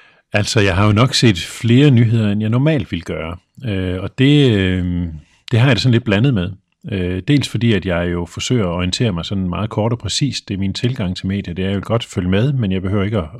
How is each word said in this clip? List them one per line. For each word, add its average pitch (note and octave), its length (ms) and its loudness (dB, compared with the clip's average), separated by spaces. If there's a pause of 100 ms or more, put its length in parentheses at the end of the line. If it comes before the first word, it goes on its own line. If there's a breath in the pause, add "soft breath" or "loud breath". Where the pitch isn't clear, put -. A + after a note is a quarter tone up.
(320 soft breath)
Altså, G#2 280 0
jeg G2 160 2
har G2+ 100 4
jo G#2+ 60 4
nok A2+ 220 4
set G#2+ 240 4
flere B2 520 2
nyheder, A2+ 420 4
end G#2 80 -2
jeg G#2+ 100 -2
normalt C3 420 0
ville E2+ 100 -6
gøre. E2 340 -8 (280)
Øh, F#2 380 -4
og - 160 -10
det, C3+ 400 4
øh, F2+ 480 0 (440 soft breath)
det A2+ 100 2
har C3 60 4
jeg C3 100 4
det - 60 -4
sådan B2+ 100 4
lidt A#2 120 2
blandet A#2 300 2
med. F#2+ 180 -2 (400)
Øh, F#2 360 -4
dels C#3+ 200 2
fordi, A#2 240 0
at F2+ 140 0
jeg F2 260 0
jo F2 120 -4
forsøger G#2+ 400 -2
at F2 80 -2
orientere F2+ 400 -2
mig E2 120 -6
sådan F#2+ 240 -4
meget F2+ 220 -4
kort A2 220 0
og A#2+ 60 -4
præcist. - 500 -6
Det G#2 60 -4
er F#2 40 -6
min G2 140 -2
tilgang G#2+ 440 -4
til - 100 -8
medier. F#2+ 280 -6
Det F#2 100 -4
er, F#2+ 40 -2
jeg G2+ 80 -2
vil F#2 80 -6
godt A2+ 200 -2
følge F2+ 240 -4
med, A2 240 2
men A2+ 200 -2
jeg F#2 100 -2
behøver G2 220 -2
ikke G#2+ 140 -2
at, D#2+ 100 -4 (120)